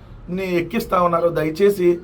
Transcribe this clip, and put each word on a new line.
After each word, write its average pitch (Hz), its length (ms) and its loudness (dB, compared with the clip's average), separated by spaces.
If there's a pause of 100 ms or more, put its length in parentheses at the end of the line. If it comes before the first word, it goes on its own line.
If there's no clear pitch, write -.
(300)
ని 185 260 -4
ఎక్కిస్తా 180 460 -2
ఉన్నారో, 170 280 2
దయచేసి 175 760 2